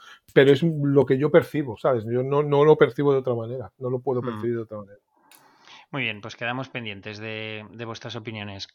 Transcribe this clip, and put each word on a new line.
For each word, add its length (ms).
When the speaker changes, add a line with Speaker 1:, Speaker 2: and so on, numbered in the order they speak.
Speaker 1:
pero 200
es 100
lo 420
que 120
yo 140
percibo, 460
¿sabes? 320
Yo 140
no, 200
no 200
lo 140
percibo 340
de 80
otra 160
manera, 440
no 100
lo 120
puedo 200
Speaker 2:
Mm. 40
Speaker 1:
percibir 300
de 60
otra 160
manera. 200
Speaker 2:
Muy 100
bien, 180
pues 160
quedamos 320
pendientes 480
de, 520
de 140
vuestras 320
opiniones. 600